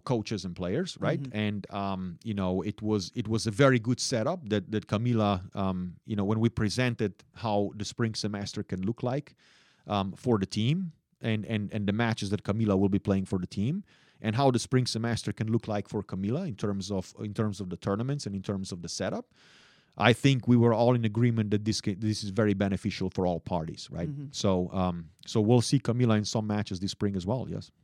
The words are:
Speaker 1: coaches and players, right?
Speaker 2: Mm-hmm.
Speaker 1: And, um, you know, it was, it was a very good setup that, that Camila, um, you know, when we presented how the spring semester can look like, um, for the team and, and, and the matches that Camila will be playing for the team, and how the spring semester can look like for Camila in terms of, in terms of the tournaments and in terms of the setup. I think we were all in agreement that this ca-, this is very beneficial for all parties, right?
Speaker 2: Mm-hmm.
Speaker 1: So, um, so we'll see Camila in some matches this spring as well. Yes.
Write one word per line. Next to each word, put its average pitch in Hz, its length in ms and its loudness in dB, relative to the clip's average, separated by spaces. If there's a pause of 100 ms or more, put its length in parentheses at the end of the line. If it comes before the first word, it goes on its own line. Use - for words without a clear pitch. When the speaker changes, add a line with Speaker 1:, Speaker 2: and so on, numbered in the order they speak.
Speaker 1:
coaches 107 400 -2
and 90 100 -8
players, 101 460 -4
right? 131 200 -2
Speaker 2:
Mm-hmm. 131 160 -8
Speaker 1:
And, 104 380 -4
um, 95 480 -6
you 110 120 -6
know, 92 280 0
it 104 180 -6
was, 107 360 -2
it 113 100 -4
was 110 220 -2
a - 20 0
very 127 300 6
good 117 180 0
setup 131 520 -2
that, 101 200 0
that 107 160 -2
Camila, 104 680 2
um, 92 380 -2 (120)
you 110 80 -4
know, 104 100 0
when 110 140 0
we 117 100 4
presented 113 640 0 (220)
how 104 420 0
the 104 80 -8
spring 113 300 -2
semester 101 480 -6
can 95 200 -6
look 107 200 -2
like, 131 320 -4 (540)
um, 98 240 0
for 117 260 2
the 95 80 -2
team 156 460 0 (280)
and, 107 260 -2
and, 104 260 -2
and 104 160 -2
the 101 40 2
matches 110 380 0
that 101 140 -2
Camila 104 340 2
will 98 100 6
be 98 120 2
playing 98 240 2
for 92 160 -2
the 90 80 -4
team, 143 340 -2 (380)
and 107 160 -2
how 135 160 6
the 120 80 2
spring 127 260 2
semester 113 460 -2
can 110 180 -4
look 113 160 0
like 104 220 -4
for 104 160 -4
Camila 104 420 -4
in 127 80 -6
terms 101 380 -4
of, 92 260 -4
in 107 160 -8
terms 104 260 -2
of 95 80 -8
the 87 80 -8
tournaments 120 500 -2
and 98 100 -6
in 95 60 -6
terms 98 280 -4
of 90 100 -8
the 87 80 -10
setup. 110 380 -4 (720)
I 113 160 10
think 135 340 2
we 123 80 8
were 117 160 8
all 117 220 6
in 117 100 2
agreement 113 460 2
that 104 160 0
this 110 160 0
ca-, 101 160 -2
this 107 260 -2
is 104 60 -6
very 104 240 4
beneficial 95 560 0
for 92 160 0
all 87 140 0
parties, 80 500 -6
right? 85 180 -4
Speaker 2:
Mm-hmm. 143 220 -8
Speaker 1:
So, 92 420 0
um, 87 380 -2 (160)
so - 160 -2
we'll 117 180 6
see 139 180 2
Camila 117 380 2
in 104 80 2
some 107 220 -2
matches 104 340 -4
this 98 120 -4
spring 101 220 -2
as 90 120 -4
well. 117 240 -2
Yes. 101 200 -10 (140)